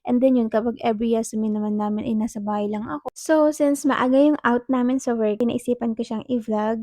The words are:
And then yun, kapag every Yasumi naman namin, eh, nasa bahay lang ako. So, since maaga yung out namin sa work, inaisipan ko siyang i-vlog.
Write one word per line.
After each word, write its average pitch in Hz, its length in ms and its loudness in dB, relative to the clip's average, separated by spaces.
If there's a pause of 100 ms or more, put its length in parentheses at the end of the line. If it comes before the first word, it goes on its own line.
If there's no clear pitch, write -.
And 247 160 0
then 254 160 6
yun, 226 160 2
kapag 226 320 -2
every 226 320 0
Yasumi 214 400 -2
naman 208 240 -2
namin, 208 240 -2
eh, 220 160 -2
nasa 220 240 -4
bahay 208 240 -2
lang 208 160 -4
ako. - 320 -10
So, 302 400 2
since 285 320 0
maaga 262 320 2
yung 294 240 4
out 240 240 0
namin 254 320 0
sa 240 160 -2
work, 214 240 0
inaisipan 240 560 -2
ko 240 80 -4
siyang 220 240 -6
i-vlog. 220 560 -2